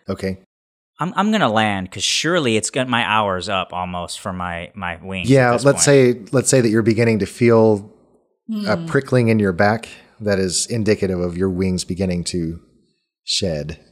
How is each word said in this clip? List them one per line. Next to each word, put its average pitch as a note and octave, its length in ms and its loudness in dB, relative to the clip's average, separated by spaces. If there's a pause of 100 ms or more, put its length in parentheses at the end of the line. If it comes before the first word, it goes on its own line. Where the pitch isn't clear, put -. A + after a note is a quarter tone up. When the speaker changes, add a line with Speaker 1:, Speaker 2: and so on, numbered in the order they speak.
Speaker 1:
Okay. F#2+ 300 -6 (600)
Speaker 2:
I'm, D#3+ 160 -4
I'm G3+ 160 0
gonna F#3+ 200 2
land, G#2 400 0
'cause G2 120 -8
surely D3 540 0
it's - 140 -2
got C3 180 -2
my A#2+ 140 0
hour's G2 460 0
up F#2 220 -2
almost F2+ 480 -8
for G2 140 -8
my, F2 400 -8
my F2 300 -8
wings F#2+ 260 -4
at - 20 2
Speaker 1:
Yeah, B2+ 200 4
Speaker 2:
this A#2+ 120 0
Speaker 1:
let's C3+ 220 2
Speaker 2:
point. B2+ 400 4
Speaker 1:
say, - 60 -16
let's B2 180 0
say C3+ 120 4
that A2+ 80 2
you're A2+ 120 2
beginning A2+ 380 2
to F#2+ 80 -2
feel A2 600 4 (800)
a G#3+ 80 0
Speaker 3:
Hmm. E3+ 120 -6
Speaker 1:
prickling C3 420 2
in A2 80 2
your G2 160 2
back G#2 340 0 (320)
that G2+ 200 0
is F#2 260 -2
indicative G2+ 540 0
of F2 180 -4
your F#2+ 140 0
wings F#2 340 -2
beginning F2+ 400 -4
to E2+ 340 -6 (640)
shed. D#2 560 -4 (120)